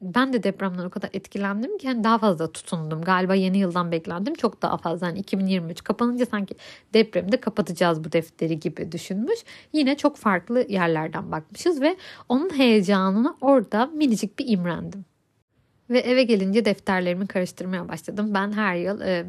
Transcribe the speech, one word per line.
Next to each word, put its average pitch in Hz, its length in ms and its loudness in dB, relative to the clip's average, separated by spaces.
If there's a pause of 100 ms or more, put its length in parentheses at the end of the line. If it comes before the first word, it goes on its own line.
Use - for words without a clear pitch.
"Ben 247 320 0
de 220 100 0
depremden 190 420 -2
o 180 40 -8
kadar 190 240 -8
etkilendim 202 640 -4
ki 277 100 -8
hani 240 160 0
daha 226 140 4
fazla 170 340 0
tutundum. 160 500 -6
Galiba 185 340 2
yeni 190 220 2
yıldan 175 340 0
beklendim 175 420 -4
çok - 280 -2
daha 175 160 0
fazla. 170 300 -4
Hani 170 120 -4
iki 196 200 -4
bin 196 80 0
yirmi 180 240 -2
üç 175 120 -14
kapanınca 240 420 0
sanki 202 300 -4 (380)
depremde 214 440 2
kapatacağız 170 640 0
bu 160 80 -10
defteri 165 480 -2
gibi 160 320 -6
düşünmüş." 214 480 -4 (340)
Yine 294 240 2
çok - 200 0
farklı 226 560 0
yerlerden 160 580 -2
bakmışız 254 500 -2
ve 339 160 2 (320)
onun 294 280 0
heyecanına 214 840 4
orada 254 440 4
minicik 277 540 0
bir 277 80 -4
imrendim. 175 580 -2 (840)
Ve 240 100 4
eve 254 240 4
gelince 208 420 2
defterlerimi 185 640 0
karıştırmaya 180 640 -4
başladım. 202 440 -4
Ben 196 180 0
her 208 240 0
yıl, 175 260 -2
e, 175 280 -2